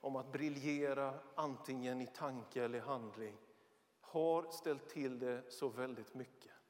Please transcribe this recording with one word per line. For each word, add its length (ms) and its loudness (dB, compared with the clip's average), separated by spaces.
om 160 0
att 160 -2
briljera 800 2
antingen 680 0
i 60 0
tanke 580 -2
eller 140 0
i 20 0
handling, 560 -4
har 500 4
ställt 380 0
till 300 0
det 300 0
så 200 0
väldigt 460 -4
mycket. 380 -10